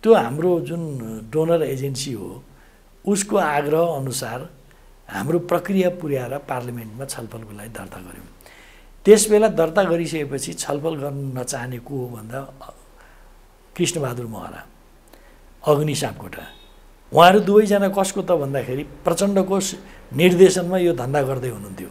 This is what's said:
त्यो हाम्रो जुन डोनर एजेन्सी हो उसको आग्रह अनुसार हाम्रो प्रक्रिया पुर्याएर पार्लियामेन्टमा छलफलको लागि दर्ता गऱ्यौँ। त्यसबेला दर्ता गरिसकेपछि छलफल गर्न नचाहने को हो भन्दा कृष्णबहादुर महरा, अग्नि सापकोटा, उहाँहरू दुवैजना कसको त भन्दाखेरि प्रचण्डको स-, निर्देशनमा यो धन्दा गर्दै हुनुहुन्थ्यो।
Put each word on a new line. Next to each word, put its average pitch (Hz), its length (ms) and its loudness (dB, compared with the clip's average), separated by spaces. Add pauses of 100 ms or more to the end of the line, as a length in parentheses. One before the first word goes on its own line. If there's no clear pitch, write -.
त्यो 226 120 6
हाम्रो 160 460 2
जुन 165 220 -6 (500)
डोनर 160 300 2
एजेन्सी 135 500 -4
हो 98 320 -10 (640)
उसको 202 300 0
आग्रह 151 440 2
अनुसार 135 680 -4 (600)
हाम्रो 147 300 -2
प्रक्रिया 180 520 0
पुर्याएर 139 480 -6
पार्लियामेन्टमा 120 680 -10
छलफलको 113 480 -14
लागि 104 160 -16
दर्ता 95 320 -14
गऱ्यौँ। 90 280 -18 (760)
त्यसबेला 214 440 8
दर्ता 165 340 2
गरिसकेपछि 160 680 -2
छलफल 151 440 -6
गर्न 139 400 -8
नचाहने 127 420 -8
को 143 200 -14
हो 123 100 -8
भन्दा 117 320 -12 (1400)
कृष्णबहादुर 131 500 -4
महरा, 87 400 -14 (1000)
अग्नि 151 260 2
सापकोटा, - 500 -8 (680)
उहाँहरू 180 280 8
दुवैजना 202 480 4
कसको 196 340 -2
त 180 100 0
भन्दाखेरि 139 500 -2 (220)
प्रचण्डको 190 560 2
स-, 190 140 -6 (420)
निर्देशनमा 180 640 6
यो 175 140 2
धन्दा 135 300 -2
गर्दै 131 260 -4
हुनुहुन्थ्यो। 98 420 -10